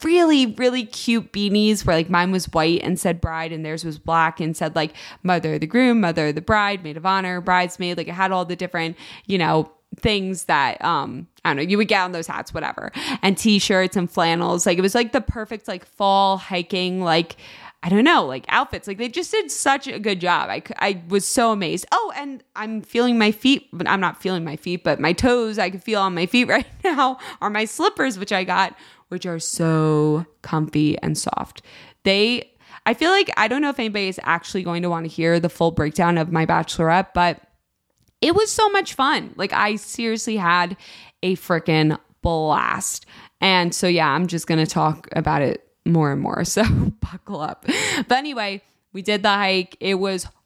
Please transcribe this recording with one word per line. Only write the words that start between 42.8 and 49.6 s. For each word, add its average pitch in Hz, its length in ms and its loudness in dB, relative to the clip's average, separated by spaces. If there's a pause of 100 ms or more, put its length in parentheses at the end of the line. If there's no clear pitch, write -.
And 180 340 4
so, - 120 0
yeah, 170 200 4
I'm 156 200 0
just 170 200 -6
gonna 160 180 4
talk 156 460 -2
about 156 300 0
it - 260 -2 (180)
more 160 260 4
and 139 100 -2
more. - 240 -4
<laughs> - 80 -6
So 208 100 2 (380)
buckle 185 400 -10
up. - 240 -10 (420)
But 254 100 2
anyway, 233 440 -6 (300)
we 196 100 -10
did 202 220 -2
the 214 60 4
hike. 190 500 0